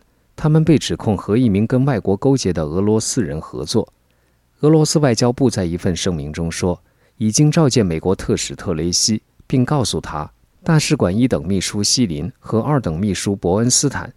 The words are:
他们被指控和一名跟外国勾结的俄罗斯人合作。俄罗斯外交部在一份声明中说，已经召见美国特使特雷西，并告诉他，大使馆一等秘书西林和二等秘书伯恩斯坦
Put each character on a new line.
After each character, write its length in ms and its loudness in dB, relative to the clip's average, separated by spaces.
他 120 -2
们 160 4
被 140 4
指 180 -2
控 220 -2
和 180 -2
一 140 4
名 160 2
跟 200 0
外 140 0
国 160 0
勾 220 2
结 160 -2
的 100 -2
俄 180 -2
罗 180 2
斯 240 -2
人 180 -6
合 240 -10
作。 260 -2
俄 100 2
罗 160 6
斯 140 0
外 160 2
交 180 2
部 160 2
在 160 -2
一 100 -2
份 200 -2
声 180 -2
明 180 -6
中 200 -4
说， 280 -2
已 140 0
经 200 4
召 180 4
见 160 2
美 140 -2
国 160 0
特 200 -2
使 200 -8
特 180 -6
雷 160 -2
西， 320 0
并 180 0
告 200 0
诉 160 -4
他， 300 -8
大 160 4
使 160 0
馆 200 0
一 120 2
等 180 -2
秘 140 0
书 240 -4
西 220 0
林 340 -6
和 220 -2
二 180 0
等 180 -4
秘 160 0
书 220 -2
伯 220 0
恩 120 0
斯 200 0
坦 280 -8